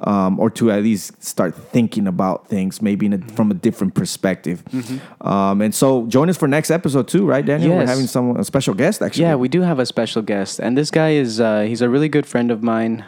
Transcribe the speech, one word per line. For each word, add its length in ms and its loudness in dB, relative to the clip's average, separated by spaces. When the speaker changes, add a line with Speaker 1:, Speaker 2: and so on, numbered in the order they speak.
Speaker 1:
Um, 400 0
or 100 2
to 220 0
at 100 0
least 400 -2
start 320 -2
thinking 540 -2
about 400 -2
things 340 -4
maybe 240 0
in 60 0
a, 60 0
Speaker 2:
Mm-hmm. 180 -12
Speaker 1:
from 160 2
a 20 -2
different 400 -2
perspective. 800 -4
Speaker 2:
Mm-hmm. 540 -8
Speaker 1:
Um, 360 2
and 100 0
so 360 2
join 200 4
us 80 2
for 120 0
next 240 2
episode 340 0
too, 180 2
right, 220 2
Daniel? 300 2
We're 60 2
Speaker 2:
Yes. 80 2
Speaker 1:
having 180 0
some, 280 0
a 80 -2
special 300 -2
guest, 280 0
actually. 240 -2
Speaker 2:
Yeah, 100 2
we 120 0
do 140 0
have 160 0
a 80 0
special 340 -2
guest. 380 -4
And 180 -2
this 140 0
guy 200 2
is, 300 0
uh, 220 2
he's 180 -2
a 80 2
really 200 2
good 180 0
friend 240 0
of 100 -2
mine. 480 -2